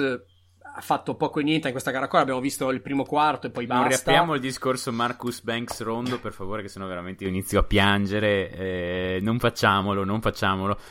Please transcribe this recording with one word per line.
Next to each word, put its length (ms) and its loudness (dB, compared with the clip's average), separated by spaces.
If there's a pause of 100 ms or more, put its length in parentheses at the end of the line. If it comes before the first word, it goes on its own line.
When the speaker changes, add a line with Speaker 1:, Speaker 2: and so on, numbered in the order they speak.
(760)
Speaker 1:
ha 60 -14
fatto 340 -2
poco 240 -2
e 40 2
niente 220 2
in 80 -2
questa 160 -4
gara 180 -2
qua, 120 4
abbiamo 200 2
visto 300 -2
il 120 -2
primo 220 0
quarto 440 0
e 20 -6
poi 160 -6
Speaker 2:
Non 140 2
Speaker 1:
basta. 160 4
Speaker 2:
riapriamo 400 4
il 60 -2
discorso 500 -2
Marcus 500 -2
Banks 400 -4
Rondo, 380 -4
per 140 -10
favore, 280 -6
che 60 -10
sennò 180 -10
veramente 380 -8
io 80 -2
inizio 300 2
a 20 8
piangere, 880 4
eh, 720 -2
non 160 0
facciamolo, 640 2
non 180 -2
facciamolo. 560 0 (140)